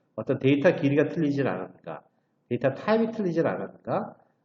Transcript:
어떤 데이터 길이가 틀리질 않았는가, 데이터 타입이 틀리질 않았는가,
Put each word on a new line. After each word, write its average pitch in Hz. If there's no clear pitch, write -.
어떤 117
데이터 139
길이가 139
틀리질 139
않았는가, 92
데이터 120
타입이 226
틀리질 170
않았는가, 175